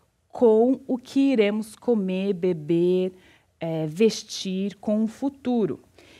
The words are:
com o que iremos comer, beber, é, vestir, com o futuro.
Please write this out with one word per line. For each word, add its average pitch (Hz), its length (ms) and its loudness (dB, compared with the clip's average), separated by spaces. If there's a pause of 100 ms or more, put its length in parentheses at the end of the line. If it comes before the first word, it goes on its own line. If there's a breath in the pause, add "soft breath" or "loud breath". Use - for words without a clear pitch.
(260 soft breath)
com 233 600 4
o 262 120 -2
que 277 340 0
iremos 208 440 0
comer, 196 560 -2
beber, 180 840 0 (460 soft breath)
é, 160 260 -4
vestir, 190 920 -2
com 220 280 -2
o - 20 0
futuro. 240 720 -4 (400 soft breath)